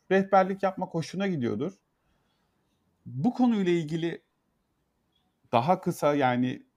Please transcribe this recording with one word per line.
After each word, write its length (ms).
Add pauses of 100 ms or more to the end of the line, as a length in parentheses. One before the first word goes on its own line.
(120)
Rehberlik 520
yapmak 300
hoşuna 340
gidiyordur. 460 (1300)
Bu 280
konuyla 380
ilgili 520 (1300)
daha 300
kısa, 340
yani 500 (120)